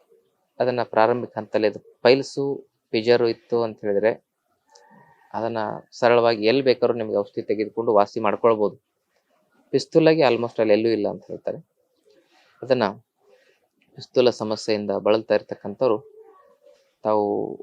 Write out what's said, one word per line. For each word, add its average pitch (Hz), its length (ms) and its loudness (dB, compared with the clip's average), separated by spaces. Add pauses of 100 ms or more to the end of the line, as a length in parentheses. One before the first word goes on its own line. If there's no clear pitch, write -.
(600)
ಅದನ್ನ 123 240 -2
ಪ್ರಾರಂಭಿಕ 113 540 0
ಹಂತದಲ್ಲಿ 107 300 -2
ಅದು 101 120 -6 (220)
ಪೈಲ್ಸು, 135 680 0 (200)
ಪಿಜರು 120 380 2
ಇತ್ತು 117 360 -4
ಅಂತ 110 180 -8
ಹೇಳಿದ್ರೆ 104 440 -2 (1080)
ಅದನ್ನ 113 240 -6 (340)
ಸರಳವಾಗಿ 117 540 2
ಎಲ್ಲಿ 127 160 2
ಬೇಕಾದ್ರೂ 120 360 0
ನಿಮ್ಗೆ 107 180 -4
ಔಷಧಿ 101 260 -4
ತೆಗೆದುಕೊಂಡು 110 520 -2
ವಾಸಿ 101 260 2
ಮಾಡ್ಕೊಳ್ಬೋದು. 107 600 0 (880)
ಪಿಸ್ತುಲಾಗಿ 160 520 2
almost 117 400 0
ಅಲ್ಲಿ 107 120 2
ಎಲ್ಲೂ 110 160 2
ಇಲ್ಲ 104 200 0
ಅಂತ 101 180 -10
ಹೇಳ್ತಾರೆ. - 300 -10 (1040)
ಅದನ್ನ 120 220 -2 (1120)
ಪಿಸ್ತುಲ 127 340 0
ಸಮಸ್ಯೆಯಿಂದ 107 640 -4
ಬಳಲ್ತಾ 104 440 0
ಇರ್ತಕ್ಕಂಥವ್ರು 104 840 -4 (840)
ತಾವು 104 600 -2